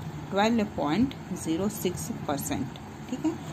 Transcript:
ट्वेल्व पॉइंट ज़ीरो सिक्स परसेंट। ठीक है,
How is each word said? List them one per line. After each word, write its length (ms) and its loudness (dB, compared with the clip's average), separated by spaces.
ट्वेल्व 340 6
पॉइंट 380 4
ज़ीरो 260 2
सिक्स 400 -2
परसेंट। 380 0
ठीक 160 -2
है, 60 2